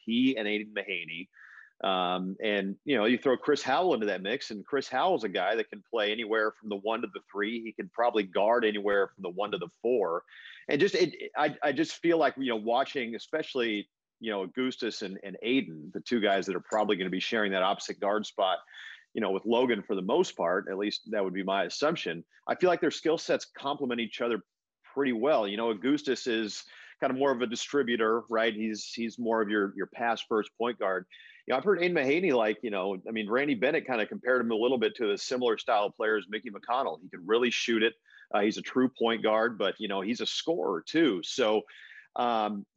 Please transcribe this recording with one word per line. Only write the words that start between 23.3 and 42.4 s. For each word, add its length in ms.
complement 460
each 200
other 200
pretty 180
well. 340
You 100
know, 120
Augustus 560
is 380
kind 120
of 80
more 120
of 100
a 60
distributor, 840
right? 240
He's, 400
he's 260
more 220
of 80
your, 260
your 120
pass 400
first 300
point 220
guard, 260
you 60
know, 40
I've 60
heard 160
Aiden 140
Mahaney, 400
like, 280
you 80
know, 280
I 40
mean, 180
Randy 260
Bennett 320
kinda 180
compared 360
him 100
a 40
little 220
bit 200
to 160
a 40
similar 400
style 320
player 280
as 120
Mickey 220
McConnell. 500
He 80
can 160
really 240
shoot 340
it. 100
Uh, 80
he's 160
a 40
true 280
point 340
guard, 340
but, 220
you 80
know, 140
he's 200
a 40
scorer 600
too. 380
So, 380
um, 480